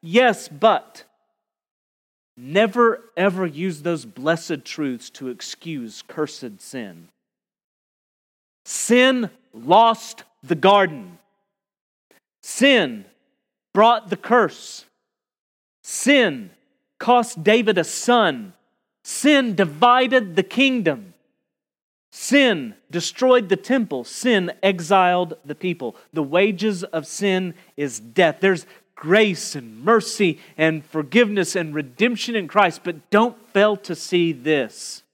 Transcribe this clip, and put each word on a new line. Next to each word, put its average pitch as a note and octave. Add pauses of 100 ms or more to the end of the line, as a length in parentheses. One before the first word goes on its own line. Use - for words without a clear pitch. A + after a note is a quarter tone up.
yes, G#3+
but D#3+ (1300)
never, G#3 (160)
ever F#3
use D#3
those D#3+
blessed D3
truths C3+
to C3
excuse B2
cursed B2+
sin. F2+ (1600)
Sin B3 (240)
lost G#3 (180)
the F3
garden. D#3 (1200)
Sin F3+ (720)
brought A3
the F#3
curse. - (960)
Sin F3 (480)
cost A#3
David G#3+
a E3+
son. D#3 (480)
Sin C4+
divided G#3+
the F#3+
kingdom. F#3 (1000)
Sin G#3 (160)
destroyed A#3+
the F#3+
temple. F#3+
Sin G3 (120)
exiled F3+
the C#3+
people. E3 (200)
The D#3
wages F#3
of D#3+
sin F#3 (240)
is C3+
death. D3
There's F#3+ (300)
grace F#3+
and A#2
mercy G#3 (180)
and D#3+
forgiveness G3
and D#3+
redemption G3+
in F#3+
Christ, F#3+
but E3
don't A#3 (120)
fail G#3
to F#3+
see E3+
this. C3+ (120)